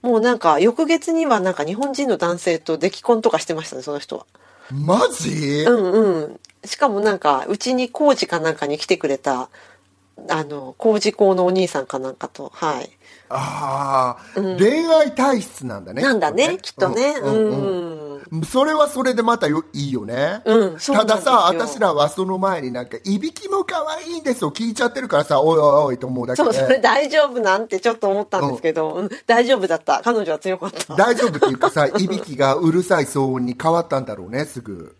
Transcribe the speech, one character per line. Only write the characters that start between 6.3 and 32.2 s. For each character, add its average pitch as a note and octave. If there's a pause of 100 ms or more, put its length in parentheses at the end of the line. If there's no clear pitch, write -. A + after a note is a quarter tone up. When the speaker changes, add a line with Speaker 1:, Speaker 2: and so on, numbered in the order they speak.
Speaker 2:
し -
か C#4+
も G3+
な G#3+
ん F#3+
か、 C#3
う G#3
ち B3+
に B3
工 D4
事 -
か E3+
な D#3+
ん -
か D3+
に D3
来 -
て F3
く D#3+
れ C#3
た、 B2+ (800)
あ D#3+
の、 C#3+
工 G#3+
事 G3+
工 F#3+
の F3+
お F3+
兄 F#3
さ F#3
ん -
か C3+
な C3
ん C3
か -
と、 C#3
は D3
い。 C#3 (400)
Speaker 1:
あ C3+ (200)
ー、 F#3+
Speaker 2:
う -
ん。 -
Speaker 1:
恋 C#4+
愛 D#4+
体 C4
質 -
な G#2+
ん F2
だ F#2
ね、 -
Speaker 2:
な C4+
ん G#3+
だ D3+
ね、 D4+
Speaker 1:
き -
っ -
と F#3+
ね。 B3+
Speaker 2:
き D4
っ A#3
と -
ね。 -
Speaker 1:
う -
ん G#3+
う A3
ん A3
う E3+
ん。 C#3+ (100)
Speaker 2:
う D#3+
ん。 D#3
Speaker 1:
そ C4
れ D#4
は D4+
そ C4
れ B3+
で A3+
ま A#3
た E3+
よ-、 D#3+
い C#3+
い -
よ A2
ね。 D3
Speaker 2:
う G#3+
ん、 D#3
そ -
う -
な A3
ん G#3+
で G#3+
す G#3+
よ。 -
Speaker 1:
た -
だ F#3
さ、 C4 (160)
私 F#3
ら F#3+
は D3
そ F#3
の F#3
前 F#3
に B2+
な B2
ん -
か、 A2+
「い G3
び D#4+
き G4+
も G4
可 E4
愛 D#4
い E4+
ん -
で C4+
す」 -
を C#3+
聞 A3+
い A3+
ち C4+
ゃ A#3+
っ A#3+
て C4+
る B3
か D#3
ら D3
さ、 C#3+
「お D#3+
い D#3
お D3
い -
お C3
い」 B2
と B2+
思 B2+
う -
だ B2+
け D4+
で。 A3+
Speaker 2:
そ C3+
う、 C3+
そ -
れ C4
大 B3+
丈 D4+
夫 B3
な G3
ん A3
て F#3+
ち A#3
ょ A3+
っ A3+
と G#3
思 G3+
っ -
た F#3+
ん C#3+
で B2+
す -
け E3
ど、 D#3
Speaker 1:
う F3+
ん。 -
Speaker 2:
う -
ん、 - (180)
大 A#3+
丈 B3+
夫 F#3+
だ E3
っ D#3
た。 C#3
彼 A#3
女 E3
は D3+
強 F#3
か G3
っ -
た。 D3
Speaker 1:
大 A#3
丈 A#3+
夫 D3+
っ -
て G4+
い C3+
う -
か -
さ、 D3+
Speaker 2:
<laughs> D3+
Speaker 1:
い F#3
び F#3+